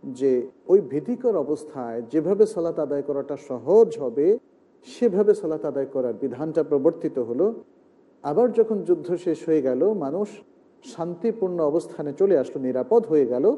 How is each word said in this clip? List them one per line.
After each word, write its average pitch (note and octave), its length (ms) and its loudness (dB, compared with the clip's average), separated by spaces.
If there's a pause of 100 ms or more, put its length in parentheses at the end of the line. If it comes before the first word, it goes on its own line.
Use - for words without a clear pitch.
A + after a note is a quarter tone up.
যে B2+ 420 0 (200)
ওই F#3+ 140 6
ভীতিকর G3 560 -2
অবস্থায় C3 680 -6
যেভাবে E3 440 2
সালাত E3+ 320 -4
আদায় C#3+ 240 -4
করাটা C#3 340 -6
সহজ D3+ 640 2
হবে, C#3+ 400 0 (440)
সেভাবে G#3 520 2
সালাত D#3 300 -4
আদায় C#3 220 -4
করার B2 340 -2
বিধানটা D3+ 420 -2
প্রবর্তিত D3+ 560 0
হলো। C3 360 0 (680)
আবার A3+ 300 2
যখন A3 300 2
যুদ্ধ D#3+ 320 0
শেষ E3 320 -4
হয়ে D#3 160 2
গেল, C3+ 300 2
মানুষ F3+ 360 -4 (560)
শান্তিপূর্ণ F3 760 -4
অবস্থানে D3+ 520 -2
চলে F#3 260 4
আসলো, C3 240 -4
নিরাপদ B2+ 440 2
হয়ে D3+ 200 4
গেল C#3 320 2